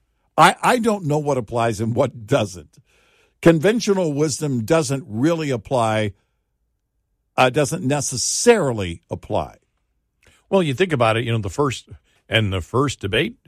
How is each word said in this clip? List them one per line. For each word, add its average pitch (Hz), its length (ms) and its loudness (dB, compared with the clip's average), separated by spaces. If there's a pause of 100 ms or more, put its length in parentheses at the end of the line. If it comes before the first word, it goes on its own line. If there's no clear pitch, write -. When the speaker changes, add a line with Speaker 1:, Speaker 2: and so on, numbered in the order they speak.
(360)
Speaker 1:
I, 170 260 6
I 233 160 2
don't 208 280 -2
know 147 120 0
what 143 200 0
applies 117 420 -2
and 117 140 -2
what 120 320 -4
doesn't. 95 520 -4 (640)
Conventional 180 720 2
wisdom 139 520 -2
doesn't 139 440 0
really 147 420 -2
apply, 110 640 -2 (1200)
uh, 127 140 4
doesn't 147 340 -2
necessarily 127 1300 0
apply. 80 460 -6 (920)
Speaker 2:
Well, 190 140 2
you 143 120 0
think 180 180 0
about 113 240 2
it, 113 80 -2
you 113 80 -2
know, 113 60 0
the 98 120 -4
first, 135 380 -4 (400)
and 104 240 0
the 92 80 -2
first 131 400 -2
debate, 107 360 -4 (120)